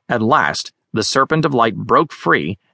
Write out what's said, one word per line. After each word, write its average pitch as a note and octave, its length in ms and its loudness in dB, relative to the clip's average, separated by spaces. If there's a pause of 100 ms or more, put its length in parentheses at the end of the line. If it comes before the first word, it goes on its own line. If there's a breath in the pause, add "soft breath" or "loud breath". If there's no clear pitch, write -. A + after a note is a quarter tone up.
At A#2+ 140 -2
last, A2 500 0 (200)
the A2 120 -2
serpent D3+ 420 0
of D3 80 -2
light A#2 220 2
broke A#2 360 0
free G2+ 480 -2 (140)